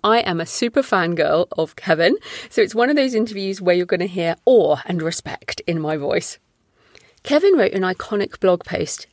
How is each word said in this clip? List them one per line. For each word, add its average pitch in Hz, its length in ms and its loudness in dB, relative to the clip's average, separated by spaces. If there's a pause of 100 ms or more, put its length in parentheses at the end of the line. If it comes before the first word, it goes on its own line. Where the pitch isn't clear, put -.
I 226 180 4
am 170 200 -2
a 165 60 -8
super 240 340 -2
fangirl 170 680 0
of - 240 -4
Kevin, 175 420 2 (320)
so 226 140 2
it's 190 100 -4
one 240 160 2
of 294 60 2
those 262 180 2
interviews 196 480 -4
where 180 140 4
you're 180 100 0
gonna 175 220 -2
hear 170 380 -2
awe 165 400 6
and 175 180 -4
respect - 640 -8
in 165 120 -2
my 156 180 -4
voice. - 420 -4 (840)
Kevin 339 360 4
wrote - 160 2
an 190 80 -2
iconic 190 580 -4
blog 180 240 2
post, - 500 -6